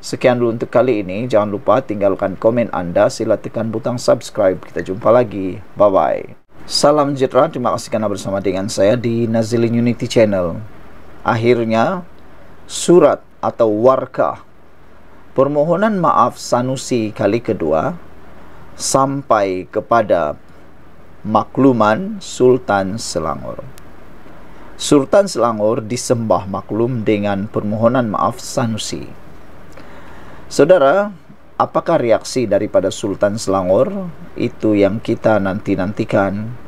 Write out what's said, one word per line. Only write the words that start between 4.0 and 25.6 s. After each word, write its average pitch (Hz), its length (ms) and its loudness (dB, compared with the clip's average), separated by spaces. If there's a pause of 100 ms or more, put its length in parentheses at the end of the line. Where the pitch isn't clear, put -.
Kita - 240 -8
jumpa 95 240 -2
lagi. 101 560 2 (160)
Bye-bye. 78 560 2 (320)
Salam 143 480 2
sejahtera. 131 320 2
Terima 123 240 -2
kasih - 160 -4
kerana 107 240 -2
bersama 98 320 -4
dengan 95 240 -2
saya 104 320 2
di 117 240 0
Nazilin 117 560 2
Unity 120 240 0
Channel. 101 560 2 (640)
Akhirnya, 117 800 2 (640)
surat - 560 4 (160)
atau 113 400 0
warkah 127 640 2 (880)
permohonan 165 640 2
maaf 123 400 2
Sanusi 123 760 -2
kali 107 300 0
kedua 95 560 -2 (800)
sampai 117 960 0
kepada 101 640 0 (880)
makluman 110 960 2
Sultan 113 800 2
Selangor. 73 640 -6 (1120)
Sultan 147 480 4
Selangor 113 560 0